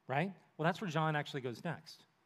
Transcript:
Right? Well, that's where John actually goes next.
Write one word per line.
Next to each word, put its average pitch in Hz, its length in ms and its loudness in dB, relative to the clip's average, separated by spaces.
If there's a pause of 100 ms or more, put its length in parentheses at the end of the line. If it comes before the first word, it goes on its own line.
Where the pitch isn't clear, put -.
Right? 156 240 2 (260)
Well, 156 60 -2
that's 175 160 4
where 214 100 -2
John 156 280 2
actually 143 240 -4
goes 120 240 -6
next. - 400 -8 (200)